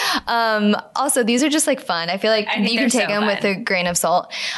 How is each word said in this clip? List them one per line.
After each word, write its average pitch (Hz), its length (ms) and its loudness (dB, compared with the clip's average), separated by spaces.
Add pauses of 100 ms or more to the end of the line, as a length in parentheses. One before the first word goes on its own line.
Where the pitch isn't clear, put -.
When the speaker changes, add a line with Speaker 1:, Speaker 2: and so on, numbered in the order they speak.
(260)
Speaker 1:
Um, 214 500 2 (200)
also, 277 260 0
these 240 220 2
are 311 60 4
just, 302 180 0
like, 269 120 0
fun. 170 300 -4
I 185 80 -2
feel 214 140 2
like 214 160 0
Speaker 2:
I 202 80 -2
think 214 160 0
Speaker 1:
you 233 80 0
can 247 100 2
Speaker 2:
they're - 0 -
Speaker 1:
take 214 200 0
Speaker 2:
so 208 100 0
Speaker 1:
them 214 80 0
with 202 140 -2
Speaker 2:
fun. 202 100 0
Speaker 1:
a 196 120 0
grain 180 220 0
of 175 140 0
salt. 175 340 0 (240)